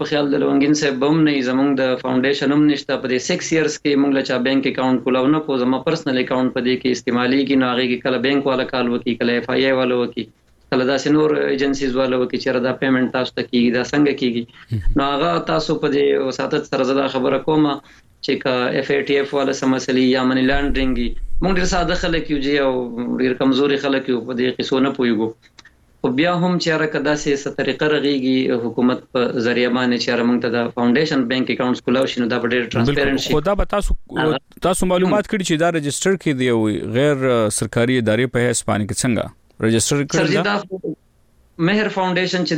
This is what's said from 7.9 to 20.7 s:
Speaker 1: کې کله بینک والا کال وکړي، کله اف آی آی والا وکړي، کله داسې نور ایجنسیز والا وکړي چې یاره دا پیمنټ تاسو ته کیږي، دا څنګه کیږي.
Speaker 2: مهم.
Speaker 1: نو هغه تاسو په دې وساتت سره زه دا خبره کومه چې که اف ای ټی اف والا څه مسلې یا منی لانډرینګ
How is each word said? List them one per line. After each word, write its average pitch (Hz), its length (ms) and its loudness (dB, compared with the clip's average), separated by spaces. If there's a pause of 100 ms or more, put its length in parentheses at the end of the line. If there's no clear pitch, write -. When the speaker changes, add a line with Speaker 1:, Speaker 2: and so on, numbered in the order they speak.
Speaker 1:
کې 123 140 -2
کله 131 220 -2
بینک 139 200 0
والا 127 260 0
کال 123 160 -2
وکړي، 120 320 -2
کله 120 180 0
اف 117 120 -4
آی 131 160 2
آی 135 140 2
والا 127 220 0
وکړي، 117 220 -6 (460)
کله 127 200 0
داسې 139 260 -2
نور 151 200 2 (140)
ایجنسیز 135 460 -2
والا 131 220 0
وکړي 127 220 -2
چې - 60 -8
یاره 127 220 0
دا 127 40 -2 (100)
پیمنټ 131 240 2 (100)
تاسو 127 220 -4
ته 123 120 -2
کیږي، 120 240 4
دا 123 160 0
څنګه 147 300 2
کیږي. 120 240 -2 (280)
Speaker 2:
مهم. 107 240 2
Speaker 1:
نو 139 180 2
هغه 165 360 0
تاسو 160 320 0
په 151 120 0
دې 143 100 2 (240)
وساتت 135 420 -4
سره 131 200 0
زه 135 100 0
دا 135 140 0
خبره 131 240 0 (100)
کومه 156 240 2 (520)
چې 139 80 -2 (100)
که 131 100 -2 (300)
اف - 80 -6
ای 139 180 0
ټی 139 140 2
اف 139 120 -6
والا 139 180 0
څه 135 120 -6 (100)
مسلې 131 300 0 (100)
یا 131 160 2
منی 131 160 0
لانډرینګ 135 520 0